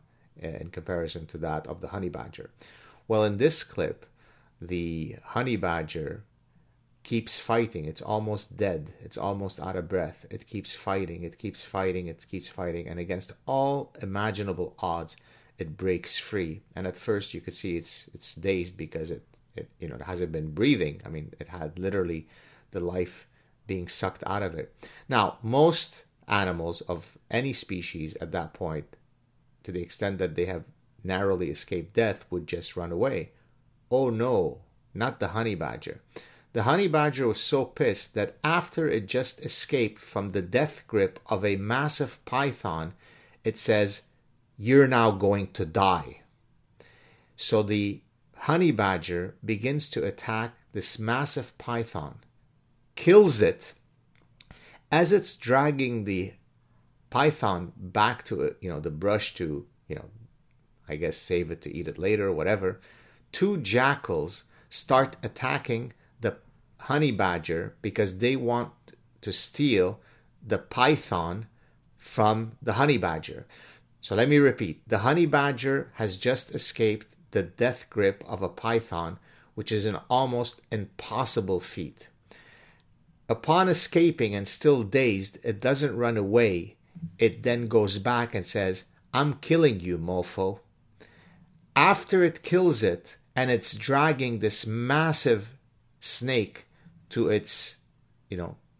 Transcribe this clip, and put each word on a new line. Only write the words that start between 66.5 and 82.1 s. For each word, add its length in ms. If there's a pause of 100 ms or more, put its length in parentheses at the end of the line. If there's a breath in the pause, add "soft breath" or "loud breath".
honey 340
badger 680
because 360
they 160
want 380 (480)
to 120
steal 680 (440 soft breath)
the 140
python 880 (500 soft breath)
from 640
the 120
honey 260
badger. 480 (540 loud breath)
So 160
let 120
me 100
repeat. 500
The 100
honey 280
badger 680
has 220
just 360
escaped 640 (160)
the 140
death 460
grip 360
of 160
a 60
python, 720 (340 soft breath)
which 160
is 160
an 140 (100)
almost 520 (100)
impossible 880
feat. 480 (1200 loud breath)